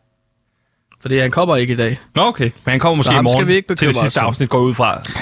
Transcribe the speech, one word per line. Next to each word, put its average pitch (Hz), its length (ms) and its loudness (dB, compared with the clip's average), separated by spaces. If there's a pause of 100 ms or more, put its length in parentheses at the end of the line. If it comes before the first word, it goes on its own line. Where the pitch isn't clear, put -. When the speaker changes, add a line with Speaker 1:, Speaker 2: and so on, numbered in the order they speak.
(1040)
Speaker 1:
Fordi 131 160 -2
han 131 120 0
kommer 170 260 0
ikke 123 160 0
i 117 40 -2
dag. 120 220 -2 (160)
Speaker 2:
Nå, 160 80 2
okay. 226 220 0
Men - 260 -4
han 131 100 0
kommer 165 160 2
måske 135 140 0
Speaker 1:
Nå, - 20 2
Speaker 2:
i 123 40 2
Speaker 1:
ham - 120 2
skal 120 80 4
Speaker 2:
morgen 139 120 2
Speaker 1:
vi 180 60 4
ikke 190 200 -2
Speaker 2:
til 165 120 0
det 143 80 2
Speaker 1:
bekymre - 100 0
Speaker 2:
sidste 143 140 -2
Speaker 1:
os 127 40 2
om. 117 40 0
Speaker 2:
afsnit, 120 220 -2
går 131 100 0
jeg 123 80 2
ud 127 80 0
fra. 113 260 0 (220)